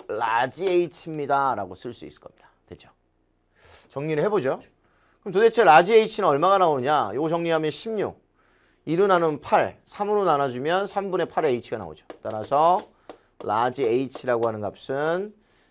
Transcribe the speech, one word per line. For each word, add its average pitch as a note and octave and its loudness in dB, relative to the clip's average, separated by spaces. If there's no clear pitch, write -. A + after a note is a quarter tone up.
라지 A#2 -2
H입니다."라고 C#3 -2
쓸 - -14
수 F2+ -20
있을 - -20
겁니다. - -20
됐죠? - -20
정리를 D3+ -4
해보죠. F3+ -2
그럼 G3+ -12
도대체 A3 4
라지 F3 8
H는 A3 4
얼마가 E3+ 4
나오느냐? C#3 2
요거 D3+ -2
정리하면 E3 -2
십육, F#3+ -6
일 E3+ 2
나누면 E3+ 2
팔, B2+ 0
삼으로 G#3 -2
나눠주면 D3 0
삼분의 F#3 -4
팔의 D#3 -2
H가 A#2+ -8
나오죠. E2 -14
따라서 C#3 0
라지 B2 -2
H라고 A#2+ 0
하는 A2 -6
값은 D#3 -6